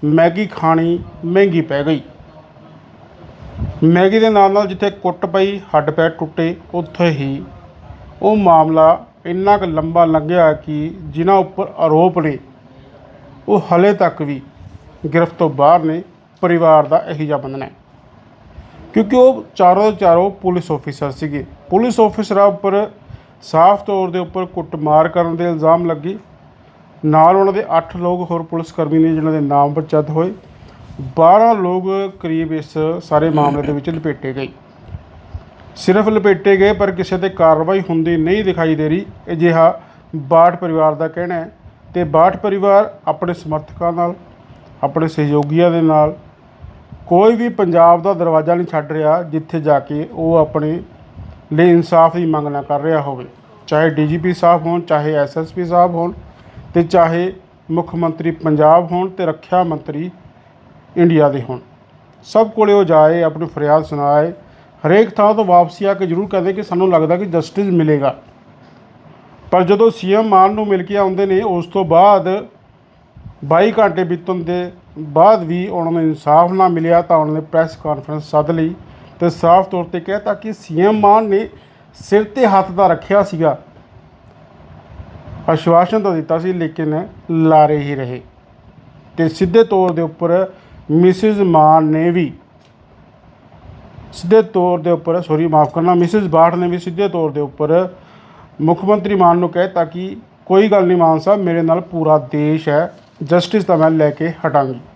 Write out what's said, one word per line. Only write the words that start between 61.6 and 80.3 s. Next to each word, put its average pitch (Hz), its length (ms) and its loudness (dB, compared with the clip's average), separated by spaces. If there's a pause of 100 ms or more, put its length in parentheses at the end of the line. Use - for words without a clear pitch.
ਸਭ 214 220 2
ਕੋਲੇ 208 240 0
ਉਹ 202 100 4
ਜਾਏ, 160 400 4
ਆਪਣੀ 160 220 -4
ਫਰਿਆਦ 151 380 0
ਸੁਣਾਏ। 147 480 -2 (520)
ਹਰੇਕ 196 320 2
ਥਾਂ 208 180 2
ਤੋਂ 214 120 -2
ਵਾਪਸੀ 175 400 2
ਆ 196 80 0
ਕੇ 190 140 -4
ਜ਼ਰੂਰ 175 200 -4
ਕਹਿੰਦੇ 185 260 -2
ਕਿ 208 100 -8
ਸਾਨੂੰ 185 260 -2
ਲੱਗਦਾ 165 280 2
ਕਿ 202 80 -6
ਜਸਟਿਸ 180 480 -4
ਮਿਲੇਗਾ, 151 420 0 (1400)
ਪਰ 185 120 4
ਜਦੋਂ 202 280 4
ਸੀ 185 220 -4
ਐਮ 220 140 0
ਮਾਨ 196 260 4
ਨੂੰ 214 140 -6
ਮਿਲ 190 160 -2
ਕੇ 202 140 -6
ਆਉਂਦੇ 196 280 0
ਨੇ, 190 160 0
ਉਸ 180 240 -4
ਤੋਂ 196 200 -4
ਬਾਅਦ 180 440 4 (1160)
ਬਾਈ 170 340 2
ਘੰਟੇ 180 240 0
ਬੀਤਣ 175 400 -6
ਦੇ 175 280 -6 (280)
ਬਾਅਦ 165 440 2
ਵੀ 175 240 -4
ਉਹਨਾਂ 175 240 -6
ਨੂੰ 170 100 -2
ਇਨਸਾਫ 156 500 2
ਨਾ 190 160 2
ਮਿਲਿਆ, 170 340 2
ਤਾਂ 165 160 0
ਉਹਨਾਂ 151 160 0
ਨੇ 156 80 -4
ਪ੍ਰੈਸ 160 420 -2
ਕਾਨਫਰੰਸ 151 480 -8
ਸੱਦ 151 200 0
ਲਈ 165 220 -4 (460)
ਤੇ 175 100 0
ਸਾਫ਼ 180 400 2
ਤੌਰ 180 140 -6
'ਤੇ 175 160 -8
ਕਹਿ 190 200 -6
ਤਾ 208 140 -6